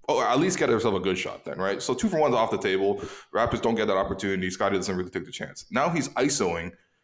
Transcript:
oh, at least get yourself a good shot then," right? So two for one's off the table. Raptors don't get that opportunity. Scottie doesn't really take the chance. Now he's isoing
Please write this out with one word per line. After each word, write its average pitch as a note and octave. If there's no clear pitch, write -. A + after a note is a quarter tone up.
oh, B2+
at A#2+
least F3+
get D3+
yourself A2
a F#2
good F#2
shot -
then," C2
right? F#2+
So B2+
two B2
for F3+
one's C#3+
off A2
the G#2+
table. G2
Raptors A2+
don't A2+
get G#2+
that G2
opportunity. F#2+
Scottie G2
doesn't F#2
really F2+
take E2+
the -
chance. -
Now C#3
he's E3
isoing F2+